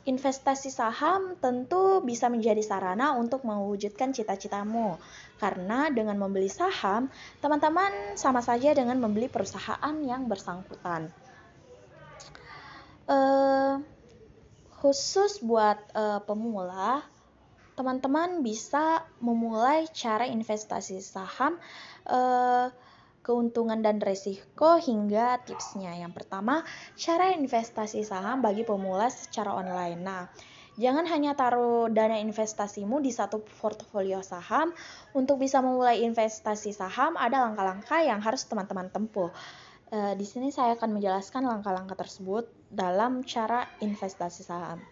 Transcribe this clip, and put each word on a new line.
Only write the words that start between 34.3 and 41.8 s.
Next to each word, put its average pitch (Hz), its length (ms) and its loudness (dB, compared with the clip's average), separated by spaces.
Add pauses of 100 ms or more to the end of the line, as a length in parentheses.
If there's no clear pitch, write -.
Untuk 269 240 4
bisa 269 240 4
memulai 254 400 4
investasi 220 720 0
saham, 220 480 0
ada 254 240 2
langkah-langkah 208 560 0
yang 220 240 2
harus 226 240 -2
teman-teman 190 400 -6
tempuh. 190 400 -2 (640)
Eh, 202 240 0
di 196 80 -4
sini 254 240 -4
saya 240 320 2
akan 220 160 -2
menjelaskan 196 480 0
langkah-langkah 190 560 -2